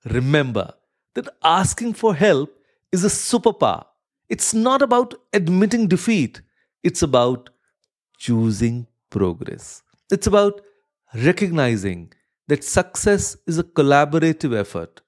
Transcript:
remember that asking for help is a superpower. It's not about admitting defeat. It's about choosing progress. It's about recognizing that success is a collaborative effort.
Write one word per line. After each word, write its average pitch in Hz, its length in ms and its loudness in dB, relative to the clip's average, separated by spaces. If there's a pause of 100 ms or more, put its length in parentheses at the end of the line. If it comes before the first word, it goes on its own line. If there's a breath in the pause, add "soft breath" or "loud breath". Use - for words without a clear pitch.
remember 123 680 -2 (400)
that 247 140 -6 (140)
asking 185 520 0
for 220 200 0
help 151 400 2 (380)
is 180 100 0
a 202 60 2
superpower. 180 800 -2 (420)
It's - 240 -4
not 254 300 0
about 247 320 0 (180)
admitting 196 560 0
defeat. 180 540 -2 (400)
It's 175 200 -2
about 127 460 0 (720)
choosing 117 680 -2 (220)
progress. - 720 -6 (280)
It's - 160 -2
about 202 340 2 (540 soft breath)
recognizing 120 1000 -2 (360)
that 143 140 0
success - 760 -2 (100)
is 165 120 -4
a 170 60 -2
collaborative 147 960 2
effort. 85 500 -8